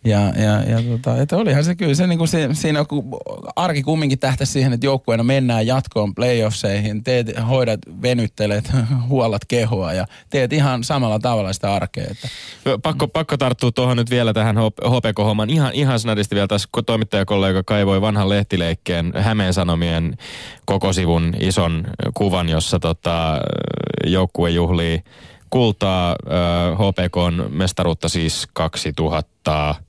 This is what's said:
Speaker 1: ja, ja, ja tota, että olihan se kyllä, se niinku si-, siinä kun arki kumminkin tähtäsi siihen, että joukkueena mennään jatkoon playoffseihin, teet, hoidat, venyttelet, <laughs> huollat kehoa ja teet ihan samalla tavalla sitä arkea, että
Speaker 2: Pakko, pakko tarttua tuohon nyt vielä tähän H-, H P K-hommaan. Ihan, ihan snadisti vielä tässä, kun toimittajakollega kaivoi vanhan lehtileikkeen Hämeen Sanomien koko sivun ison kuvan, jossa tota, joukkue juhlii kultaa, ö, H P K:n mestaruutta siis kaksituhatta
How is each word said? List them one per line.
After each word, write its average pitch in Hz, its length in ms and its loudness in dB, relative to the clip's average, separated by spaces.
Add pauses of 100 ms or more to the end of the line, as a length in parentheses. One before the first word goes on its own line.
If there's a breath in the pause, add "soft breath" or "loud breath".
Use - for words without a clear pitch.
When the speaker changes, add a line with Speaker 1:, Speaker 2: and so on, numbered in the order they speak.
Speaker 1:
ja, 107 160 4
ja, 104 420 2
ja 113 280 0
tota, 120 320 -2
että 147 140 -2
olihan 151 280 2
se 175 100 2
kyllä, 170 200 0
se 180 120 2
niinku 165 200 2
si-, 156 280 0
siinä 151 300 0
kun 143 200 -4 (520)
arki 160 260 0
kumminkin 143 360 0
tähtäsi 135 340 0
siihen, 135 200 2
että 117 140 0
joukkueena 123 380 2
mennään 123 420 2
jatkoon 117 480 0
playoffseihin, 107 920 0
teet, 123 220 0 (220)
hoidat, 120 320 2 (220)
venyttelet, 107 680 0 (180)
<laughs> 123 200 0
huollat 113 400 0
kehoa 107 440 0
ja 92 140 -2 (240 loud breath)
teet 131 220 0
ihan 135 320 2
samalla 120 340 0
tavalla 107 340 0
sitä 101 220 -2
arkea, 98 360 -4
että 117 180 -12 (540 loud breath)
Speaker 2:
Pakko, 151 260 -2
pakko 156 280 -2
tarttua 123 360 0
tuohon 127 240 2
nyt 117 140 0
vielä 120 220 2
tähän 107 240 2
H-, 110 340 0
H - 20 4 (100)
P 110 140 0
K-hommaan. 107 340 0
Ihan, 147 240 2
ihan 131 260 2
snadisti 104 340 0
vielä 101 140 2
tässä, 104 240 -2
kun 117 120 -2
toimittajakollega 98 800 0
kaivoi 98 380 2
vanhan 104 280 2
lehtileikkeen 87 880 -2
Hämeen 101 380 2
Sanomien 85 640 0 (480 loud breath)
koko 98 280 0
sivun 85 480 2
ison 85 440 0 (300)
kuvan, 90 340 0
jossa 80 300 0
tota, 82 600 0 (680)
joukkue 87 440 2
juhlii 85 520 0 (480 loud breath)
kultaa, 98 600 2
ö, 80 40 0 (600)
H 98 200 2
P - 40 -4 (140)
K:n 87 400 0
mestaruutta 85 560 -2
siis 82 440 -2
kaksituhatta 78 1200 -2 (140)